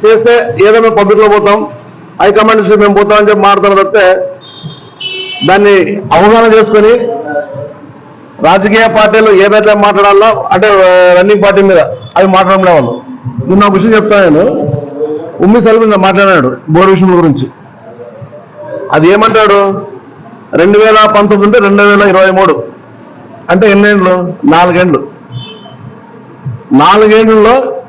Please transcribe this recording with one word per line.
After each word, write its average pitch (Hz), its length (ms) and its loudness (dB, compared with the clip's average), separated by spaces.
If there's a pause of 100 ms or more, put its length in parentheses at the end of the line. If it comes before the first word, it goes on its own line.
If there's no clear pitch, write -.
చేస్తే 226 500 0 (120)
ఏదో 226 120 2
మేము 226 140 0
పబ్లిక్లో 208 440 2
పోతాం, 208 280 -2 (560)
హైకమాండ్ 220 380 2
దృష్టికి 202 200 2
మేము 202 140 2
పోతాం 202 240 2
అని 208 100 0
చెప్పి 202 140 0
మాట్లాడతారు 196 400 2
తప్పితే, 190 240 0 (1400)
దాన్ని 202 480 0
అవగాహన 214 580 0
చేసుకొని 214 380 2 (1500)
రాజకీయ 202 400 2 (120)
పార్టీలు 214 320 2
ఏదైతే 208 440 2
మాట్లాడాలో, 202 560 2 (220)
అంటే, 196 140 0
ఆ, 180 520 2
రన్నింగ్ 196 240 0
పార్టీ 196 200 0
మీద 190 160 2 (380)
అవి 190 100 2
మాట్లాడలే 190 460 0
వాళ్ళు. 127 280 -2 (480)
నిన్న 196 160 2
ఒక 202 80 0
విషయం 208 220 0
చెప్తాను 208 340 0
నేను. 156 140 2 (1000)
ఉమ్మి 208 180 2
సలీం 220 180 0
నిన్న 214 160 0
మాట్లాడాడు 190 600 0 (140)
బోరు 185 200 2
విషయం 185 280 2
గురించి. 151 280 -2 (1500)
అది 156 180 2
ఏమంటాడు, 202 760 0 (680)
రెండు 202 240 2
వేల 220 280 2
పంతొమ్మిది 208 360 0
నుండి 208 160 2
రెండు 202 240 2
వేల 202 260 2
ఇరవై 190 220 2
మూడు, 185 340 -2 (840)
అంటే 190 200 2
ఎన్నేండ్లు? 190 640 0 (100)
నాలుగేండ్లు. 170 560 0 (1700)
నాలుగేండ్లలో 214 1040 2 (140)